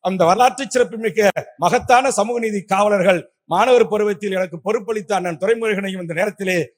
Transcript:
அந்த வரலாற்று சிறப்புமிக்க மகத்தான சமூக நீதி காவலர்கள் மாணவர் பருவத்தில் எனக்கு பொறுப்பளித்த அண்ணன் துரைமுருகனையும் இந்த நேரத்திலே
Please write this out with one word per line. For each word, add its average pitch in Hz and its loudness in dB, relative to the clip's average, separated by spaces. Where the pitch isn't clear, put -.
அந்த 185 -2
வரலாற்று 247 2
சிறப்புமிக்க 220 0
மகத்தான 240 2
சமூக 233 -2
நீதி 214 -4
காவலர்கள் 190 2
மாணவர் 226 4
பருவத்தில் 208 -2
எனக்கு 185 -4
பொறுப்பளித்த 214 -6
அண்ணன் 180 -2
துரைமுருகனையும் 196 -2
இந்த 165 -10
நேரத்திலே 185 -2